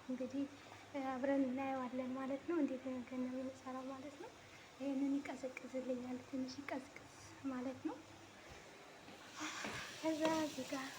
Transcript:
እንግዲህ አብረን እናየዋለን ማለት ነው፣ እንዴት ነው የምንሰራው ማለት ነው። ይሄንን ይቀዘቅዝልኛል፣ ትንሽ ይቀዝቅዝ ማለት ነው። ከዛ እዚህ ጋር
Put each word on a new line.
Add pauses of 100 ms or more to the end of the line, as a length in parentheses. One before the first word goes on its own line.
እንግዲህ (640)
አብረን
እናየዋለን
ማለት
ነው፣
እንዴት
ነው (240)
የምንሰራው
ማለት
ነው። (460)
ይሄንን
ይቀዘቅዝልኛል፣
ትንሽ
ይቀዝቅዝ (360)
ማለት
ነው። (2000)
ከዛ (200)
እዚህ
ጋር (120)